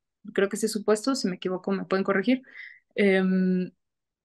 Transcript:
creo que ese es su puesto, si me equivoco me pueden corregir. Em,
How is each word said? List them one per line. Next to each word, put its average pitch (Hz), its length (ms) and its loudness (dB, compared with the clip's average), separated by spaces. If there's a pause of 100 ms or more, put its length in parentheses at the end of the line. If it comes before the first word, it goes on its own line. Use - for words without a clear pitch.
(340)
creo 196 140 2
que 208 80 -6
ese 220 100 0
es 214 60 -4
su 202 120 -6
puesto, 214 300 0
si 254 140 -2
me 180 80 -4
equivoco 185 360 -4
me 190 120 -2
pueden 190 200 -2
corregir. 196 380 0 (520)
Em, 190 760 2 (540)